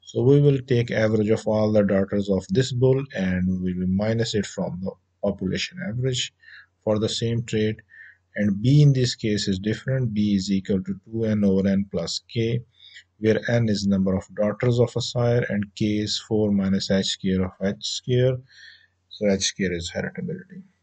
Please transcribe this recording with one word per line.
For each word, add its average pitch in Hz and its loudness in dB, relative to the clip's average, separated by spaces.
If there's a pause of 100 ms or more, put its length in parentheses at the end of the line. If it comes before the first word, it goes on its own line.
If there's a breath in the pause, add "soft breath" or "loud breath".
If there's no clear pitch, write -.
So 117 -2
we 143 6
will 143 4
take 120 2
average 110 2
of 107 0
all 107 2
the 107 4
daughters 98 0
of 95 0
this 123 0
bull 131 2 (140)
and 92 0
we 92 -2
will 92 -2
minus 107 0
it 101 0
from 87 -8
the 92 -6 (320)
population 95 -4 (100)
average 123 -4 (480 loud breath)
for 107 0
the 107 0
same 117 -4
trait. 107 -2 (580 loud breath)
And 104 -2
B 139 6
in 143 6
this 127 0
case 104 -2
is 95 -2
different. 117 -4
B 104 0
is 98 0
equal 98 0
to 95 -8
two 113 -4
n 107 0
over 98 4
n 98 0
plus 87 -6 (120)
k, 117 -2 (600 loud breath)
where 107 4
n 117 2
is 101 0
number 95 2
of 95 -2 (100)
daughters 117 0
of 117 4
a 117 -2
sire 120 0
and 104 -4
k 104 0
is 107 -4
four 107 2
minus 98 0
h 95 2
square 92 0
of 92 -8 (100)
h 98 -2
square. 127 0 (760 loud breath)
So 104 -2
h 95 0
square 92 -2
is 87 -8
heritability. - -8 (180)